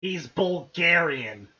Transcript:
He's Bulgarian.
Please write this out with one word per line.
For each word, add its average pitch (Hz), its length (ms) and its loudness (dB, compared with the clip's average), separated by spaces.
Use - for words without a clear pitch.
He's 180 280 -4
Bulgarian. 160 1200 0